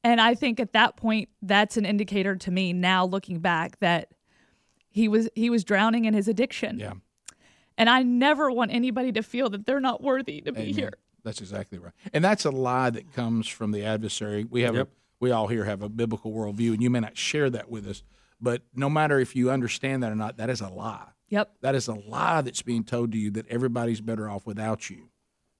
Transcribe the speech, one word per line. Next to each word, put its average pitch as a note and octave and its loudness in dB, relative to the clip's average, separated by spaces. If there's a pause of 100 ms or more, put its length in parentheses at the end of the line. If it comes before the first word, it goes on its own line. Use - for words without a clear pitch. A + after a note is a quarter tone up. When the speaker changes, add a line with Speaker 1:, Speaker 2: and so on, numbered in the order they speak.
Speaker 1:
And A#3 6
I A#3 6
think B3 0
at A3 -4
that A3+ 4
point, A3 0 (140)
that's G3+ 2
an G#3 0
indicator G3 0
to F#3 -6
me F3+ 0
now F3+ 4
looking F#3 -4
back E3+ 0
that E3+ 2 (800)
he G#3+ 2
was, A3+ 4
he A#3 2
was A#3 2
drowning A3+ 4
in G#3+ 4
his G3+ 2
addiction. A3+ -2
Speaker 2:
Yeah. G2 -8 (840)
Speaker 1:
And A3+ 4
I B3+ 4
never C4+ 2
want A#3 0
anybody B3+ 0
to A3 -2
feel A#3+ -2
that G3+ -8
they're C4+ 0
not B3+ 0
worthy C4 -2
to - -6
be A3+ -6
Speaker 2:
Amen. - -4
Speaker 1:
here. B3+ -4 (320)
Speaker 2:
That's G#2+ -8
exactly F#2+ -10
right. F2 -18 (200)
And D#3 2
that's G#3 2
a D3 0
lie B2+ 2
that A2+ -8
comes A#2 -2
from G#2+ -6
the G#2 -4
adversary. G#2+ -4
We A#2+ -2
have A#2+ 0
a, - 0
Speaker 3:
Yep. C3+ -2 (300)
Speaker 2:
we B2 2
all A2 2
here A2 -2
have G2+ -4
a G#2 -8
biblical A2 -4
worldview, A2 0
and G#2+ -2
you B2 4
may B2 2
not G#2+ -6
share D3 0
that A2 -8
with A2 -10
us, - -10 (360)
but A#2+ 0 (140)
no C#3 0
matter D3+ 4
if B2+ 0
you B2 4
understand C3 -2
that G#2+ -2
or G#2+ -4
not, G#2+ -4
that A2 -4
is A2 -4
a G2 -8
lie. G2+ -12 (220)
Speaker 1:
Yep. G#3 -2
Speaker 2:
That C3+ 2
is B2+ -2
a A2+ -6
lie B2+ 0
that's A#2+ -6
being A#2 -2
told A#2+ -2
to A2 -2
you G#2 -2
that G#2+ -6
everybody's A#2 0
better G#2+ -6
off G2+ -8
without A2 -6
you, - -18 (520)